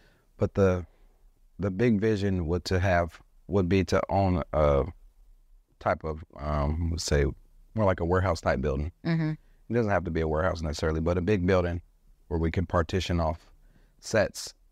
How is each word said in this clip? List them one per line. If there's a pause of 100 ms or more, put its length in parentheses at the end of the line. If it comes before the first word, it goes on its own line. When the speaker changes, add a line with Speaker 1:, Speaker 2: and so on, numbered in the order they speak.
(380)
Speaker 1:
but
the, (760)
the
big
vision
would
to
have, (260)
would
be
to
own (100)
a (920)
type
of, (160)
um,
let's
say, (500)
more
like
a
warehouse
type
building. (140)
Speaker 2:
Mm-hmm. (380)
Speaker 1:
It
doesn't
have
to
be
a
warehouse
necessarily,
but
a
big
building (460)
where
we
can
partition
off (640)
sets (180)